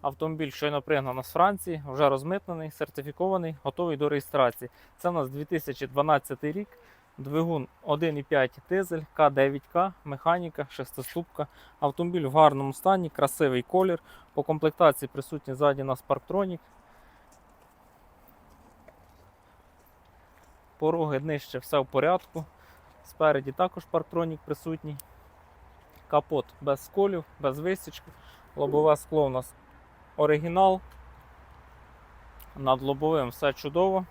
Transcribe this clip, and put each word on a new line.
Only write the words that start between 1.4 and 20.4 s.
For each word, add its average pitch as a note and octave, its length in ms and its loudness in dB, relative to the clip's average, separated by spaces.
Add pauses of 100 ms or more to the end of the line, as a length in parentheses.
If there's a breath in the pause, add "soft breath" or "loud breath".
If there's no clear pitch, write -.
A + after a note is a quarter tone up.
вже C#3 220 4
розмитнений, D#3+ 600 -4
сертифікований, D#3+ 920 -4
готовий D#3+ 340 -4
до D3 120 0
реєстрації. C3+ 600 0 (280 soft breath)
Це F3+ 120 -2
у - 20 -2
нас D3 180 -2
дві C#3+ 160 -8
тисячі C#3+ 420 -6
дванадцятий C#3+ 640 0
рік, G3+ 160 -8 (500 soft breath)
двигун D3 500 -2 (160)
один D3+ 340 -2
і C#3 60 -6
п'ять C3+ 360 0 (100)
дизель, F3 320 -2 (120)
К D3+ 160 6
дев'ять C#3 440 2
К, F3+ 200 0 (100)
механіка, D#3 680 -2
шестиступка. - 760 -10 (320 soft breath)
Автомобіль E3+ 460 -2
в C3 80 -4
гарному C#3 400 6
стані, F#3 360 0
красивий C3+ 520 2
колір. F#3 380 0 (340 loud breath)
По D3 100 -2
комплектації D#3 680 2
присутні C#3 400 -10
ззаді C#3 280 2
у C3+ 40 -4
нас C3 160 -4
парктронік. F#3 600 -4 (4000 soft breath)